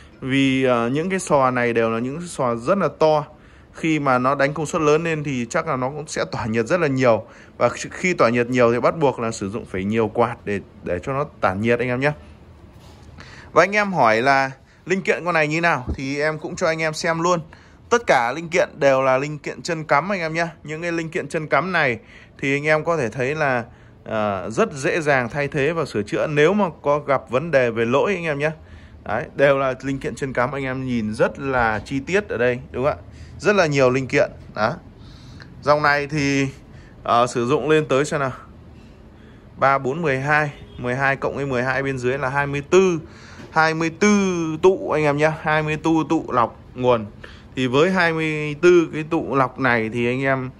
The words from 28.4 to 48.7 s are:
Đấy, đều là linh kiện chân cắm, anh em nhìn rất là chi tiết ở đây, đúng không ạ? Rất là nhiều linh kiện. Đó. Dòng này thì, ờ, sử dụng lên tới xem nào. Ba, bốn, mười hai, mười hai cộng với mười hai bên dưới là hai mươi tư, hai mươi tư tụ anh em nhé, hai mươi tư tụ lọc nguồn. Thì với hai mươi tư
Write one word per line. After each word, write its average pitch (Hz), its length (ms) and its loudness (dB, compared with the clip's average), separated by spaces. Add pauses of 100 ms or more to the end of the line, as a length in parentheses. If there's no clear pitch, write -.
Đấy, 107 220 -4 (100)
đều 139 220 6
là 135 240 0
linh 135 180 -4
kiện 123 160 -8
chân 135 180 -6
cắm, 127 180 0
anh 139 120 -6
em 131 220 -6
nhìn 110 280 -2
rất 147 260 0
là 120 460 0
chi 139 140 -4
tiết 175 300 -2
ở 107 80 -4
đây, 123 220 0 (120)
đúng 123 140 -4
không 143 80 0
ạ? - 100 -14 (360)
Rất 202 160 2
là 185 100 4
nhiều 139 240 4
linh 127 180 0
kiện. 139 240 2 (240)
Đó. 107 180 0 (880)
Dòng 147 220 2
này 143 240 2
thì, 139 400 0 (560)
ờ, 120 240 4
sử 120 200 -2
dụng 139 220 0
lên 156 160 4
tới 135 200 0
xem 156 140 -4
nào. 135 120 -4 (1300)
Ba, 135 200 4
bốn, 135 240 -4
mười 135 180 0
hai, 147 320 0 (260)
mười 123 180 -4
hai 135 200 0
cộng 139 200 -4
với 139 100 -4
mười 123 180 0
hai 131 200 -2
bên 135 140 -4
dưới 127 200 -2
là 135 120 -4
hai 143 180 -2
mươi 143 220 -4
tư, 180 300 4 (520)
hai 160 220 4
mươi 165 160 -2
tư 208 200 2 (520)
tụ 185 300 4
anh 151 120 2
em 143 140 2
nhé, 156 140 4 (100)
hai 156 220 0
mươi 151 140 -2
tư 156 140 0 (180)
tụ 160 220 0
lọc 117 280 0 (160)
nguồn. 123 300 2 (500)
Thì 131 120 0
với 147 240 2
hai 170 220 2
mươi 151 480 -4
tư 175 320 8